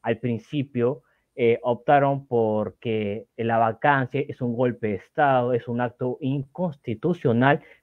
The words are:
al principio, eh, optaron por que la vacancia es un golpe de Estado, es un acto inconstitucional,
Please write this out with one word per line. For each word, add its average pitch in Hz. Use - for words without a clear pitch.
al 113
principio, 123
eh, 117
optaron 139
por 107
que 107
la 113
vacancia 131
es -
un 120
golpe 117
de 104
Estado, 127
es 117
un 120
acto 123
inconstitucional, 139